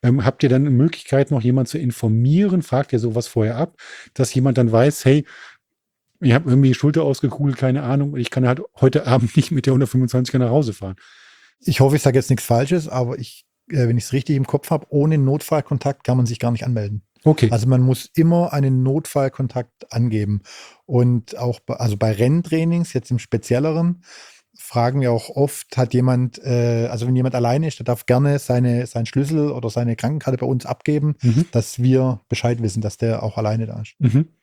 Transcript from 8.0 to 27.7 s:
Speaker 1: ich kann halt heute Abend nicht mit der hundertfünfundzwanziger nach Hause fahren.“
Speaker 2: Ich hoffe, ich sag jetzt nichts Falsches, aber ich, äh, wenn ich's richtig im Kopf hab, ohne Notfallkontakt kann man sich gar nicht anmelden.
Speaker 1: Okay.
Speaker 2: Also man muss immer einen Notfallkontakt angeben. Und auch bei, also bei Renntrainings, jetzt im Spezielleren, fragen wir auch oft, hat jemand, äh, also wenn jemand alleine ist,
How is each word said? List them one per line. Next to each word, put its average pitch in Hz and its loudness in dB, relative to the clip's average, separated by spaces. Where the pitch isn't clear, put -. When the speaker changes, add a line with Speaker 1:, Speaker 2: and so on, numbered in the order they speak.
Speaker 1:
ich 120 -4
kann 127 0
halt 123 0
heute 131 2
Abend 123 2
nicht - 2
mit 143 -2
der 135 2
hundertfünfundzwanziger 127 0
nach 123 0
Hause 123 0
fahren.“ 95 -10
Speaker 2:
Ich 160 0
hoffe, 135 6
ich 139 0
sag 135 2
jetzt 135 2
nichts 127 0
Falsches, 143 0
aber 123 -4
ich, - -16
äh, 127 0
wenn 120 0
ich's - -4
richtig 139 -2
im 135 0
Kopf - -4
hab, 151 -4
ohne 151 2
Notfallkontakt 143 -2
kann 127 0
man 123 2
sich 117 -6
gar 120 -2
nicht 117 -4
anmelden. 104 -4
Speaker 1:
Okay. 151 4
Speaker 2:
Also 113 0
man 127 4
muss 127 0
immer 170 2
einen 135 0
Notfallkontakt 135 -4
angeben. 107 0
Und 123 0
auch 120 -4
bei, - -8
also 104 -2
bei 110 0
Renntrainings, 160 0
jetzt - -6
im 123 0
Spezielleren, 160 -2
fragen 123 -2
wir 123 2
auch 117 -2
oft, - -4
hat 127 0
jemand, 123 0
äh, 120 0
also 120 -6
wenn 127 2
jemand 127 0
alleine 123 0
ist, - -8